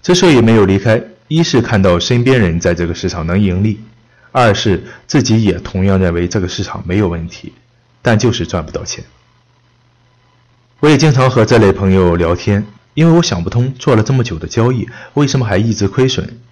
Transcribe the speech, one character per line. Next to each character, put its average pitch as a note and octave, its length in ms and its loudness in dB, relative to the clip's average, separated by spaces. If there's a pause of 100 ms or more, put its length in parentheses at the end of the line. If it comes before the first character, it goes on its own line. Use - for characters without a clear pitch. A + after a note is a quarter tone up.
之 F3+ 120 0
所 F3+ 160 2
以 B2+ 120 4
没 A2+ 100 4
有 G#2+ 140 4
离 F#2+ 120 2
开， A2+ 240 0 (260)
一 D#3+ 140 0
是 C#3+ 200 0
看 A2+ 180 -2
到 F2+ 180 4
身 A#2+ 240 0
边 C3 160 2
人 E2+ 220 0
在 F2 140 0
这 E2+ 120 -4
个 E2 80 -4
市 - 140 -6
场 E2 180 -6
能 F#2 140 0
盈 G2 240 0
利， G#2+ 160 -2 (520)
二 A#2 220 2
是 G2 300 -2 (220)
自 C#3+ 160 0
己 A2+ 200 2
也 G2 120 0
同 F#2 320 -4
样 G2 120 2
认 F#2 140 0
为 F2 160 -2
这 G#2 100 -4
个 F2+ 80 -2
市 F2+ 160 -8
场 - 240 -10
没 F2+ 120 -2
有 G2+ 100 0
问 E2+ 180 -6
题， - 280 -16 (480)
但 A2+ 160 2
就 A#2 120 2
是 E2+ 160 -4
赚 F2 160 -6
不 D2+ 80 -12
到 - 140 -10
钱。 - 180 -14 (1800)
我 D3 100 4
也 C#3+ 80 4
经 D3+ 120 2
常 B2+ 200 2
和 A#2 120 2
这 A#2 140 2
类 G#2 160 4
朋 F#2+ 180 0
友 F2+ 260 2
聊 E2+ 200 0
天， G#2 300 -2 (260)
因 D#3+ 140 2
为 E3+ 60 4
我 E3+ 100 4
想 F2 200 -4
不 E2+ 60 -6
通， B2 300 -2
做 C3 180 0
了 A2 60 2
这 C3 100 -2
么 B2+ 100 2
久 F#2 160 -6
的 - 80 -10
交 A#2 240 0
易， A#2+ 160 -4 (280)
为 D3 120 0
什 C3+ 140 -2
么 A#2 60 -2
还 G#2 100 -2
一 A2+ 160 0
直 G2 160 -2
亏 C3 180 0
损？ - 320 -6 (140)